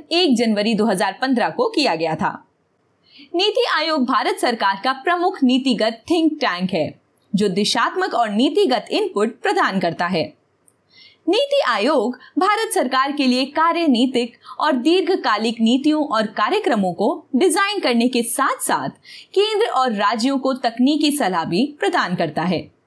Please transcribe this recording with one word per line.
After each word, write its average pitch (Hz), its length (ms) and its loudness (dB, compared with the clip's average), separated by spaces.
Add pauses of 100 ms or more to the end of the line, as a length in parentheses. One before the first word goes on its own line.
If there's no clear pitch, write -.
(120)
एक 330 260 4
जनवरी 220 360 2
दो 208 120 2
हज़ार 196 360 0
पन्द्रह 247 280 0
को 254 200 -2
किया 240 260 0
गया 160 200 -2
था। - 260 -4 (960)
नीति 427 360 0
आयोग 311 340 0
भारत 262 320 0
सरकार 220 460 0
का 254 100 0
प्रमुख 349 500 -2
नीतिगत 247 680 0
थिंक 320 240 2
टैंक 185 380 -4
है, 156 300 -4 (340)
जो 208 140 2
दिशात्मक 247 640 -2
और 226 160 0
नीतिगत 254 640 0
इनपुट 254 500 -2
प्रदान 269 380 0
करता 170 280 -2
है। 175 260 -2 (960)
नीति 554 380 2
आयोग 247 520 0 (180)
भारत 415 360 0
सरकार 262 380 0
के 285 140 0
लिए 254 200 2
कार्य 330 420 0
नीतिक 240 500 2 (220)
और 302 120 0
दीर्घकालिक 262 920 0
नीतियों 285 460 2
और 214 180 0
कार्यक्रमों 214 680 0
को 277 320 -2 (100)
डिजाइन 392 440 2
करने 240 280 2
के 247 160 0
साथ-साथ 233 680 -2 (440)
केंद्र 427 340 2
और 254 240 0
राज्यों 220 480 0
को 262 140 0
तकनीकी 262 580 0
सलाह 185 340 0
भी 226 340 0
प्रदान 269 360 0
करता 165 260 -2
है। 170 300 -2 (160)